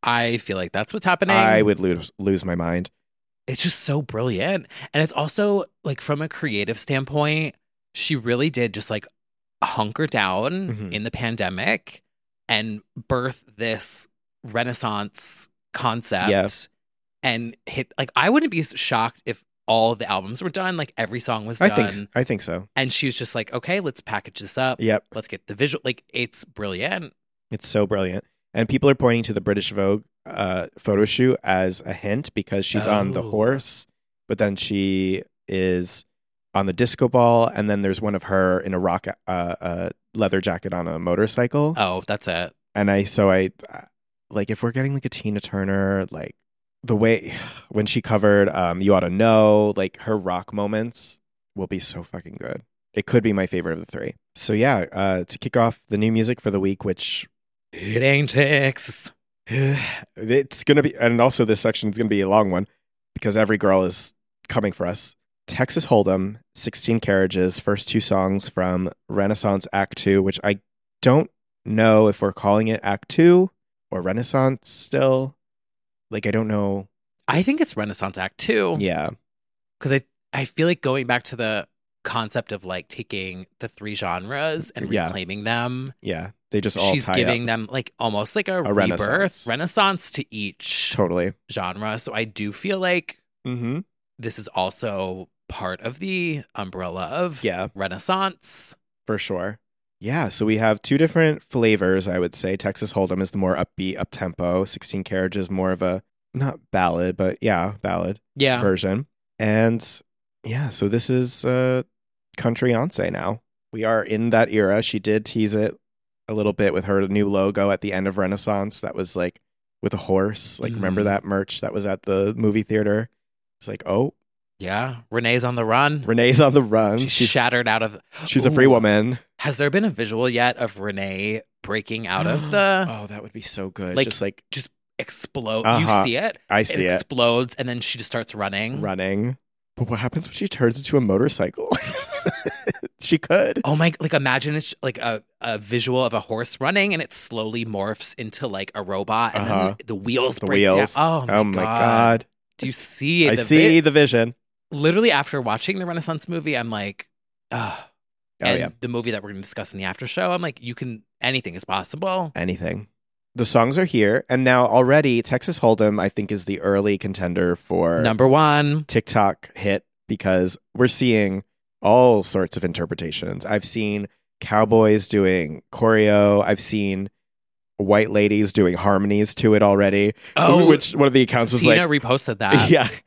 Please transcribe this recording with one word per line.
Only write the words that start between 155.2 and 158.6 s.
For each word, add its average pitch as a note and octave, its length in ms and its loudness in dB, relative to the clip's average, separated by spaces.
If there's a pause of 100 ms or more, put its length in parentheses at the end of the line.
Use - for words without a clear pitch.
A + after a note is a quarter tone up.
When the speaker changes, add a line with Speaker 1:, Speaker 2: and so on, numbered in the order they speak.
Speaker 1:
watching A#2 380 -4
the F#3 80 -6
Renaissance E3 420 -6
movie, D#3 260 -4
I'm A#2 140 -4
like, G2+ 400 -8 (400)
ugh. A2+ 300 -6
Speaker 2:
Oh, - 60 -20 (640)
Speaker 1:
And B2 120 0
Speaker 2:
yeah. E2 100 -4 (120)